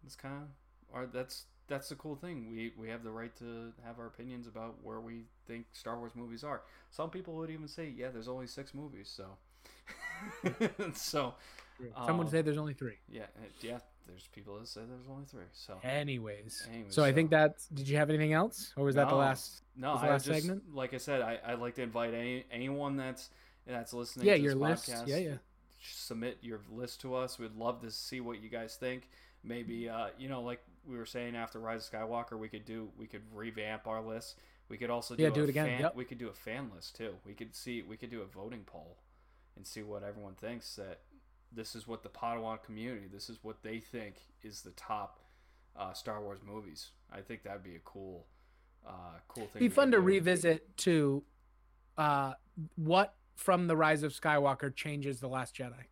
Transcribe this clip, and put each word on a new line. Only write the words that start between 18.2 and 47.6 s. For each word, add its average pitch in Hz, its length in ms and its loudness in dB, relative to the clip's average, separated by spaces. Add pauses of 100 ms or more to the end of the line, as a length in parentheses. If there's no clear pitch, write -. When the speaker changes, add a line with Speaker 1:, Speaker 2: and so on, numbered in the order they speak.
Speaker 2:
else? 190 420 2
Or 139 100 2
was 139 100 6
that 143 100 10
the 139 60 4
Speaker 1:
No. 135 60 8
Speaker 2:
last, 135 460 4 (120)
Speaker 1:
No, 127 180 -2
Speaker 2:
was 123 80 4
the 156 60 4
Speaker 1:
I - 40 6
Speaker 2:
last 139 140 6
Speaker 1:
just, 156 160 4
Speaker 2:
segment? 185 220 -2 (120)
Speaker 1:
like 131 180 -2
I 131 40 -4
said, 131 240 2
I, 113 240 0
I'd 120 140 -2
like 120 160 -2
to 131 80 -2
invite 117 300 0
any, 123 380 -2
anyone 139 460 -2
that's, 131 320 -6 (360)
that's 123 280 -6
listening 120 340 2
Speaker 2:
Yeah, 202 80 10
Speaker 1:
to 151 60 6
Speaker 2:
your 143 120 4
Speaker 1:
this 135 80 4
Speaker 2:
list. 160 280 2
Speaker 1:
podcast, 120 180 -4
Speaker 2:
Yeah, 143 100 0
yeah. 160 200 -2 (440)
Speaker 1:
submit 117 600 -6
your 113 180 -8 (120)
list 120 300 -8
to 127 140 -2
us. 127 240 -2
We'd 113 160 -8
love 117 260 0
to 113 100 -8
see - 280 -6
what 117 220 -6
you 110 80 -12
guys 113 260 -6
think. 127 340 -4 (340)
Maybe, 117 440 -4
uh, 113 200 -2 (100)
you 131 100 -8
know, 131 140 -4
like 120 200 -6 (240)
we 131 120 -8
were 113 80 -6
saying 120 300 -6
after 117 240 -6
Rise 113 280 -4
of - 60 -12
Skywalker, 113 440 -4
we 110 120 -6
could 104 160 -10
do, 110 320 -8
we 110 100 -12
could 104 140 -12 (120)
revamp 110 540 -4
our 110 140 -2
list. 110 340 -6 (320)
We 107 100 -10
could 117 120 -4
also 120 260 -2
do 156 80 4
Speaker 2:
Yeah, 156 60 8
Speaker 1:
a - 40 2
Speaker 2:
do 147 100 4
it 147 60 4
again. 147 180 2
Speaker 1:
fan, 123 140 0
Speaker 2:
Yep. 160 140 2
Speaker 1:
we 123 100 -6
could 123 120 -12
do 117 100 -6
a 98 60 -8
fan 123 420 -8
list - 220 -14
too. 107 180 -6 (100)
We 101 80 -14
could 110 220 -12
see, 120 260 -6
we 95 140 -12
could 120 160 -12
do 113 100 -8
a 98 40 -8
voting 101 400 -12
poll 82 320 -18 (580)
and 98 100 -16
see - 160 -10
what 104 220 -8
everyone 101 320 -10
thinks, 113 400 -8
that 95 240 -10 (520)
this 113 240 -8
is 110 120 -12
what 113 160 -8
the 101 60 -12
Padawan 113 540 -4
community, 110 480 -8
this 98 180 -12
is 113 140 -14
what 107 200 -12
they 110 160 -6
think 110 360 -10 (280)
is 107 180 -12
the 101 100 -14
top, 104 480 -6 (560)
uh, 92 180 -6
Star 107 280 -6
Wars 101 240 -6
movies. 101 460 -12 (200)
I 98 100 -10
think 110 220 -10
that'd 98 200 -8